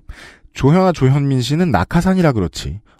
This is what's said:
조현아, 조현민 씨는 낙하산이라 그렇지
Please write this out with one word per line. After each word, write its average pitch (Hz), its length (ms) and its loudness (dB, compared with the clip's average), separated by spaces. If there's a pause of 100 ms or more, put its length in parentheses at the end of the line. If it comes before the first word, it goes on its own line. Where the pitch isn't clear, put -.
(520)
조현아, 180 400 2
조현민 135 480 0
씨는 151 300 -2
낙하산이라 170 640 0
그렇지 90 480 -6 (200)